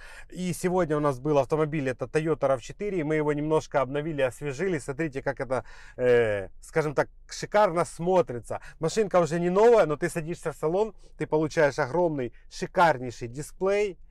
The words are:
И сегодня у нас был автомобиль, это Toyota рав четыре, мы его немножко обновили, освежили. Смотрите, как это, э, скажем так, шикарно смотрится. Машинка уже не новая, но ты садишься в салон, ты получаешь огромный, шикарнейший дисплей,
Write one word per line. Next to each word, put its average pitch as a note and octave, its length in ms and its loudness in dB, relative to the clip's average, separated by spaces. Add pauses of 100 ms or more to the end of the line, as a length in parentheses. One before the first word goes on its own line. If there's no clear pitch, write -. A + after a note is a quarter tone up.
(300)
И F3+ 220 -6
сегодня F3 460 0
у - 20 0
нас D3 220 0
был D3 160 2
автомобиль, D3 500 0
это B2+ 160 -4
Toyota D#3 440 0
рав C3 140 0
четыре, F#3+ 440 -6
мы D#3 100 0
его D3+ 160 2
немножко D3+ 480 0
обновили, C#3+ 420 -2
освежили. D3 560 -2
Смотрите, C#3 440 -6
как - 180 -4
это, B2+ 240 -2 (320)
э, A#2 540 4 (100)
скажем D#3 340 -2
так, C#3+ 140 0 (220)
шикарно F3 560 2
смотрится. E3 720 -2 (220)
Машинка F3+ 400 2
уже E3 180 0
не F3 100 0
новая, G#3 360 6
но D3+ 100 0
ты F3 140 -2
садишься E3 420 -6
в - 60 -14
салон, G3 360 0 (240)
ты D#3 100 -4
получаешь D#3 520 2
огромный, D3 540 0 (180)
шикарнейший C3 800 0
дисплей, F#3 680 -4 (140)